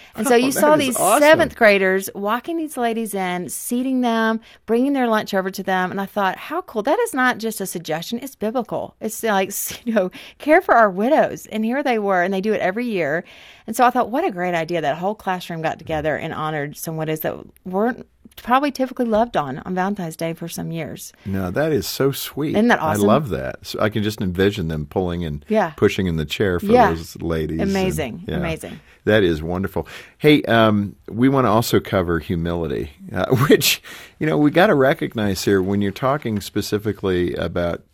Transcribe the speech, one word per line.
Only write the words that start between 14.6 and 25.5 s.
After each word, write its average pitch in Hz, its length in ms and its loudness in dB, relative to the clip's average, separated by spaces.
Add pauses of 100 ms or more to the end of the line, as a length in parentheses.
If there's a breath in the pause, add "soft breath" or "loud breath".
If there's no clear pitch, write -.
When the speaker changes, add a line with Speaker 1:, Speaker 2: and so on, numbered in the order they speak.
Speaker 1:
That 147 160 0
whole 196 180 -2
classroom 180 460 -6
got 160 180 -2
together 156 380 -2
and 151 160 -6
honored 151 420 -6
some 160 220 -8
widows 156 240 -4
that - 160 -4 (260)
weren't 202 420 -2 (320)
probably 269 340 0
typically 254 340 -4
loved 226 300 0
on, 143 240 -4
on 180 160 -8
Valentine's 185 400 -4
Day 165 180 -4
for 165 140 -10
some 165 240 -8
years. 160 400 -10 (140)
Speaker 2:
No, 95 260 -4
that 147 220 0
is 104 120 0
so 135 280 0
sweet. - 420 -6
Speaker 1:
Isn't 226 140 4
that 214 100 4
awesome? 104 240 0
Speaker 2:
I - 20 6
love 123 240 4
that. 67 360 -6
So - 160 -6
I 107 80 2
can 107 140 0
just 107 180 -2
envision 95 480 2
them 76 160 -4
pulling 87 400 -2
and 76 240 -6
Speaker 1:
Yeah. 202 260 0